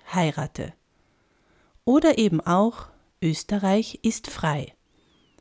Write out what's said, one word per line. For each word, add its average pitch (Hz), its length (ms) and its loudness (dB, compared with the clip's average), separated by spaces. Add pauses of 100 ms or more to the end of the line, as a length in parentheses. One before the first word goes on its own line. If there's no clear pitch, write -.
(140)
heirate.“ 156 580 -2 (1120)
Oder 233 340 4
eben 170 220 2
auch: 202 460 0 (340)
„Österreich 196 800 -2
ist - 280 -2
frei.“ 151 420 -4 (680)